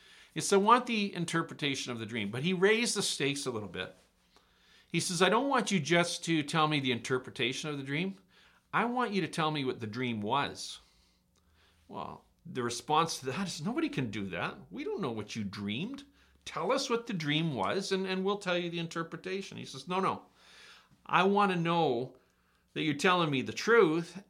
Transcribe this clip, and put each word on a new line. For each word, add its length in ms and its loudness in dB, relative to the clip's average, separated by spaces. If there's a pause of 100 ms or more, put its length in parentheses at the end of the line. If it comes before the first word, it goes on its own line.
(340)
He 80 -4
said, 140 2
"I 40 8
want 260 6
the 300 0
interpretation 760 -2
of 80 -6
the 60 -6
dream." 240 -4
But 140 -4
he 100 2
raised 440 4
the 40 -2
stakes 440 -2
a 60 -4
little 180 -6
bit. 260 -8 (920)
He 120 -2
says, 220 0
"I 80 6
don't 200 2
want 220 2
you 80 4
just 460 2
to 180 2
tell 240 2
me 120 2
the 120 0
interpretation 800 -2
of 80 -6
the 60 -8
dream. 320 -4 (580)
I 120 2
want 260 -2
you 100 0
to 60 -2
tell 240 0
me 140 -2
what 140 -2
the 80 -6
dream 340 -4
was." 580 -2 (1080)
Well, 360 -12 (280)
the 120 -4
response 560 0
to 80 -8
that 200 -4
is, 180 -8
"Nobody 240 0
can 220 -2
do 160 -4
that. 280 -4 (160)
We 120 -8
don't 180 -4
know 100 -2
what 240 -6
you 80 -4
dreamed. 600 -4 (400)
Tell 280 -4
us 180 0
what 180 -2
the 60 -4
dream 400 0
was, 380 0
and, 160 0
and 160 -2
we'll 140 0
tell 200 -2
you 120 -2
the 100 -6
interpretation." 760 -6
He 80 -10
says, 220 -14
"No, 120 -2
no. 220 0 (840)
I 180 4
want 280 6
to 60 2
know 560 2 (600)
that 100 -2
you're 100 2
telling 380 4
me 100 2
the 100 -4
truth, 800 4